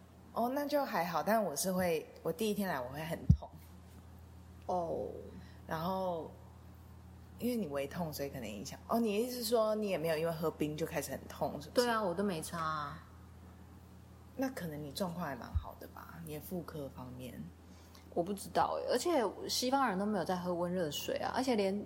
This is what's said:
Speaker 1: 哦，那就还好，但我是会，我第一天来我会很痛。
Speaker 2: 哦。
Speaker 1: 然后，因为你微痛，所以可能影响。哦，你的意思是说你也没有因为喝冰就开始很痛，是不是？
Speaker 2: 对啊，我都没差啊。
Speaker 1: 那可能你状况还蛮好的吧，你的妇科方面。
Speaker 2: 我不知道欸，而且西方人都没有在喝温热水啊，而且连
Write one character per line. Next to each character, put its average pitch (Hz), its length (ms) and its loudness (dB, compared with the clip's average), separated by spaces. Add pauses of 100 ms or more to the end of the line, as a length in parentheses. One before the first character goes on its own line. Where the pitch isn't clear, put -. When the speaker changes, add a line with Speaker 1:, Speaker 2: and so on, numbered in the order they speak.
(340)
Speaker 1:
哦， 233 160 2
那 285 160 0
就 285 180 4
还 196 220 2
好， 160 180 2
但 214 200 6
我 151 120 0
是 185 160 2
会， 180 360 2 (140)
我 165 100 2
第 214 180 2
一 202 40 2
天 196 140 0
来 151 120 2
我 123 100 -2
会 143 160 -4
很 165 220 -4
痛。 - 220 6 (1160)
Speaker 2:
哦。 175 400 0 (580)
Speaker 1:
然 160 140 0
后， 180 500 0 (1120)
因 233 100 0
为 247 60 2
你 208 120 0
微 139 200 0
痛， 165 240 -4
所 143 140 -4
以 139 40 -4
可 139 100 -8
能 110 80 -6
影 101 180 -6
响。 - 120 -8 (100)
哦， 233 120 4
你 220 140 4
的 202 100 4
意 254 60 -2
思 247 80 -6
是 247 80 -4
说 220 300 6
你 214 140 0
也 180 80 4
没 160 120 2
有 156 80 4
因 160 80 2
为 165 60 2
喝 160 200 2
冰 151 240 0
就 160 100 0
开 151 160 0
始 135 100 -6
很 131 160 -4
痛， - 240 -2 (100)
是 147 80 -12
不 - 100 4
是？ 240 60 8
Speaker 2:
对 240 40 4
啊， 220 140 4
我 175 100 2
都 185 100 2
没 180 180 0
差 165 180 -4
啊。 156 440 -2 (1300)
Speaker 1:
那 262 140 0
可 180 180 -6
能 147 160 -6
你 143 80 -8
状 170 220 -2
况 175 120 -4
还 139 100 -2
蛮 117 180 -8
好 - 260 -2
的 - 100 -12
吧， - 360 -12
你 151 100 -6
的 151 60 -6
妇 180 220 -4
科 143 260 -8
方 127 240 -10
面。 127 280 -10 (720)
Speaker 2:
我 175 80 4
不 175 120 -2
知 - 160 -6
道 101 300 4
欸， - 120 0
而 240 60 8
且 302 260 6 (240)
西 254 240 2
方 269 160 6
人 190 100 2
都 202 80 2
没 214 120 4
有 160 80 2
在 185 100 2
喝 180 180 0
温 175 180 2
热 175 200 2
水 - 260 -2
啊， - 180 0
而 247 60 4
且 262 140 4
连 202 300 4